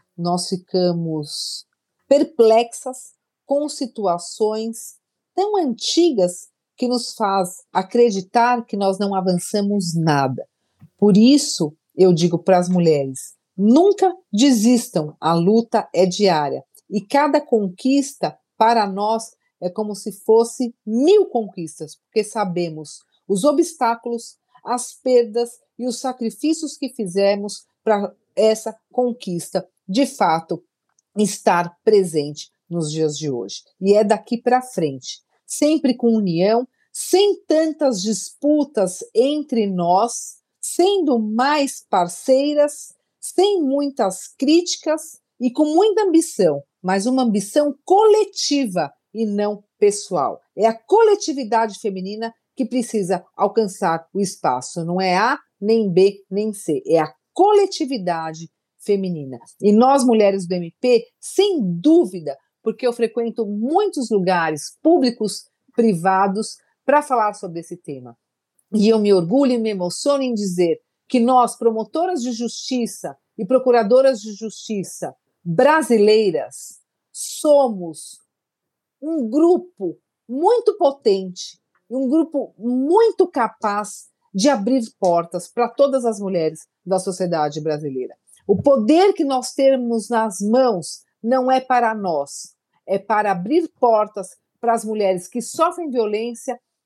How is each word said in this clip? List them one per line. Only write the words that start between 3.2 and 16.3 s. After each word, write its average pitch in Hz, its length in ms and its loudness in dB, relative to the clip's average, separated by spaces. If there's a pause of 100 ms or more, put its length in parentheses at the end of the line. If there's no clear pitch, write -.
com 285 220 -2
situações 220 1300 -6 (400)
tão 415 220 -2
antigas 254 920 0 (280)
que 247 100 -2
nos 240 260 -4
faz 196 500 -2 (100)
acreditar 233 920 0
que - 120 -8
nós 196 200 0
não 202 160 -4
avançamos 190 840 -2
nada. 143 520 0 (500)
Por 202 200 4
isso, 226 560 4 (220)
eu 180 180 6
digo 165 260 0
pras 180 300 2
mulheres: 151 680 0 (220)
nunca 359 580 4 (160)
desistam, 226 880 2
a 160 140 0
luta 208 600 2
é 180 120 4
diária. 156 580 0 (260)